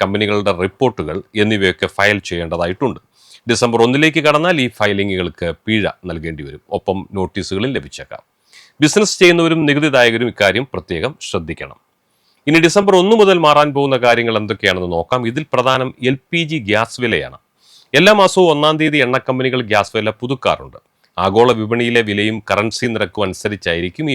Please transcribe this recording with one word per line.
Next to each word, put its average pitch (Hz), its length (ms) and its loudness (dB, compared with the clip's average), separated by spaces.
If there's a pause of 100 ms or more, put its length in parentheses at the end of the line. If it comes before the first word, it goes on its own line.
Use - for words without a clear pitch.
കമ്പനികളുടെ 104 500 0 (100)
റിപ്പോർട്ടുകൾ 95 560 -4 (240)
എന്നിവയൊക്കെ 98 540 0
ഫയൽ 101 320 2
ചെയ്യേണ്ടതായിട്ടുണ്ട്. 87 720 -6 (480)
ഡിസംബർ 117 360 2
ഒന്നിലേക്ക് 147 400 2
കടന്നാൽ 151 380 2
ഈ - 20 0 (120)
ഫയലിങ്ങുകൾക്ക് 98 720 -2 (180)
പിഴ 110 180 0 (260)
നൽകേണ്ടി 80 360 -10
വരും. 69 160 -18 (160)
ഒപ്പം 98 200 -4 (200)
നോട്ടീസുകളും 95 600 -6
ലഭിച്ചേക്കാം. - 440 -14 (640)
ബിസിനസ് 202 380 2
ചെയ്യുന്നവരും 170 460 4
നികുതിദായകരും 127 680 2
ഇക്കാര്യം 104 400 0
പ്രത്യേകം 87 380 -6 (160)
ശ്രദ്ധിക്കണം. 80 500 -8 (720)
ഇനി 160 180 4
ഡിസംബർ 196 360 4
ഒന്ന് 214 200 4
മുതൽ 190 240 6
മാറാൻ 147 300 4
പോകുന്ന 139 300 0
കാര്യങ്ങൾ 117 360 2
എന്തൊക്കെയാണെന്ന് 95 540 -2
നോക്കാം. 123 260 -2 (100)
ഇതിൽ 147 220 -6
പ്രധാനം 131 380 0 (200)
എൽ 135 60 -2 (140)
പി 170 100 -2 (100)
ജി 160 80 -4 (100)
ഗ്യാസ് 107 340 -2
വിലയാണ്. 80 360 -4 (600)
എല്ലാ 202 220 6
മാസവും 185 320 4
ഒന്നാം 151 280 2
തീയതി 151 260 0
എണ്ണക്കമ്പനികൾ 127 540 -2 (120)
ഗ്യാസ് 101 240 0
വില 107 120 -2 (120)
പുതുക്കാറുണ്ട്. 87 580 -4 (380)
ആഗോള 98 320 4 (120)
വിപണിയിലെ 117 480 0
വിലയും 104 300 -2 (100)
കറൻസി 104 360 -2 (100)
നിരക്കും 104 320 -4
അനുസരിച്ചായിരിക്കും 90 880 -6